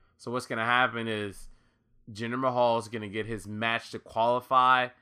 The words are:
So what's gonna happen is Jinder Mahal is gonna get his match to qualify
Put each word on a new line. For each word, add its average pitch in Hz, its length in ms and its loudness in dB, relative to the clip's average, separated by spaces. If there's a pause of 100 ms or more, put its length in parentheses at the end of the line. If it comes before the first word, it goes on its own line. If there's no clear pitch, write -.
(180)
So - 120 -12
what's 123 160 -6
gonna 113 200 -4
happen 117 420 2
is 104 400 -4 (640)
Jinder 117 260 -4
Mahal 123 400 4
is 107 100 -2
gonna 107 220 -6
get 107 160 -4
his 104 220 -8
match 113 440 -2
to 113 80 -10
qualify 123 880 2 (120)